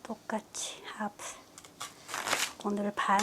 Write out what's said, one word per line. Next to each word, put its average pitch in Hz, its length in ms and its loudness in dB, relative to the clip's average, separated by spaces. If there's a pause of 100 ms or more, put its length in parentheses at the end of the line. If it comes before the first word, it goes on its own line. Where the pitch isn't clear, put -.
똑같이 - 800 -6 (140)
하프. - 280 -4 (1400)
오늘 202 300 2
반 202 280 6